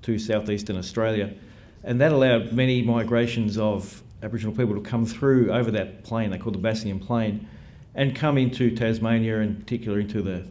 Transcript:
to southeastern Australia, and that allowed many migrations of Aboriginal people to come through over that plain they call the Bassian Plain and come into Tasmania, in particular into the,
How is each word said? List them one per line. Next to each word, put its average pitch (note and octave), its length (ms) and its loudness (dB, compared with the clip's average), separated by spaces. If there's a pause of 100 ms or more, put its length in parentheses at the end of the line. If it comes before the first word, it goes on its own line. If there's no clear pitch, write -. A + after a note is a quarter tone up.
to A2 160 -2
southeastern G#2+ 580 -2
Australia, G#2 560 -2 (500)
and B2 160 -2
that D#3 120 4
allowed B2 420 2
many B2+ 280 2
migrations A#2 760 0
of G#2 440 -2 (220)
Aboriginal A2 320 -4
people A2 200 0
to G2+ 60 -4
come A#2 240 0
through C3 460 4
over A#2 200 2
that - 320 -2
plain A2+ 280 -2
they F#2 60 -4
call G#2+ 140 -6
the F#2+ 80 -4
Bassian G#2 460 -2
Plain A2 420 -2 (460)
and C#3 220 0
come D3 220 2
into B2 380 2
Tasmania, A2+ 640 0
in G#2 160 0
particular A#2 440 -4
into G#2 220 -2
the, F#2 300 -4